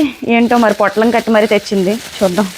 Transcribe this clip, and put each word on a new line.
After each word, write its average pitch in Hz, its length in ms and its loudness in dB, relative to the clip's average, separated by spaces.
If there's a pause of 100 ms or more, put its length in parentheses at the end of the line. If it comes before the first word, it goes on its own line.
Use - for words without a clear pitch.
(280)
ఏంటో 233 280 2
మరి 220 180 2
పొట్లం 214 360 0
కట్టి 226 200 -2
మరీ 220 160 2
తెచ్చింది, 202 520 0 (240)
చూద్దాం. 190 240 0 (120)